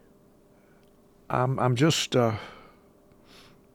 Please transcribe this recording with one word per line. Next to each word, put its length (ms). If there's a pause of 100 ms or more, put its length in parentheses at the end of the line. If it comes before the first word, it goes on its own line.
(1300)
I'm, 300
I'm 180
just, 380
uh, 180 (1400)